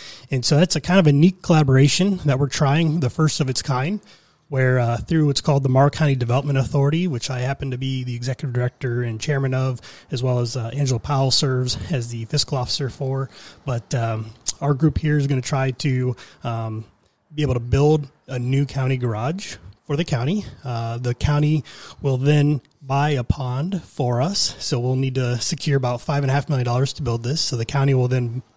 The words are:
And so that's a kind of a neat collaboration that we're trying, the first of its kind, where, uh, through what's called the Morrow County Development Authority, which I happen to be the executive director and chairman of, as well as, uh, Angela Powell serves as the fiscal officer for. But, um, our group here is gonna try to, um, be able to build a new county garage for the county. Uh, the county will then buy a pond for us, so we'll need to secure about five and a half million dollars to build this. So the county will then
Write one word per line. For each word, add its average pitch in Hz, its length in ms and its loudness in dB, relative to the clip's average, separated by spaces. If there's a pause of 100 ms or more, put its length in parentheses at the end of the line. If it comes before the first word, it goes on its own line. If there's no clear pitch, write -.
(300)
And 127 140 -2
so 143 120 4
that's 175 180 4
a 156 60 0
kind 180 180 2
of 170 80 6
a 147 60 8
neat 160 300 4
collaboration 156 800 4
that 135 140 2
we're 139 100 0
trying, 156 520 2
the 127 100 0
first 156 300 0
of 131 100 -2
its - 100 -4
kind, 147 400 -2 (500)
where, 127 280 2
uh, 117 180 0
through 160 300 2
what's 139 160 2
called 139 200 2
the 135 60 2
Morrow 135 220 6
County 143 240 2
Development 131 440 0
Authority, 147 480 2
which 131 220 -4
I 127 120 -4
happen 131 300 -4
to 123 60 -4
be 131 260 -4
the 123 120 -6
executive 123 400 -6
director 123 480 -2
and 113 180 -4
chairman 139 320 0
of, 131 260 0 (320)
as 123 120 -4
well 127 160 2
as, 120 180 -2
uh, 117 160 -4
Angela 135 260 0
Powell 139 320 0
serves 127 460 0 (140)
as 120 180 -2
the 117 160 -8
fiscal 147 320 -2
officer 127 320 -4
for. 135 400 -4 (380)
But, 123 280 -4
um, 113 360 -2 (320)
our 147 100 2
group 143 240 2
here 151 220 0
is 139 80 0
gonna 131 160 0
try 135 300 -2
to, 127 440 -2 (280)
um, 110 420 -6 (480)
be 147 80 -2
able 131 100 2
to 123 80 -2
build 139 480 0 (180)
a 127 120 -8
new 131 260 0
county 131 320 -2
garage 123 600 -4 (300)
for 143 120 -2
the 135 60 -2
county. 143 420 -2 (180)
Uh, 117 320 -6
the 120 180 -2
county 151 480 2 (380)
will 135 160 0
then 143 460 2 (180)
buy 139 300 0
a 127 140 -2
pond 143 580 -2
for 123 400 -2
us, 196 360 -2
so 123 220 -2
we'll 127 160 0
need 131 200 -2
to 120 260 0
secure 147 340 0
about 123 240 -2
five 143 240 0
and 131 60 2
a - 20 2
half 139 160 0
million 131 160 0
dollars 123 300 0
to - 80 -8
build 117 200 -2
this. 131 200 -2
So - 160 -2
the 113 80 -4
county 139 260 2
will 127 160 2
then 123 320 -2 (160)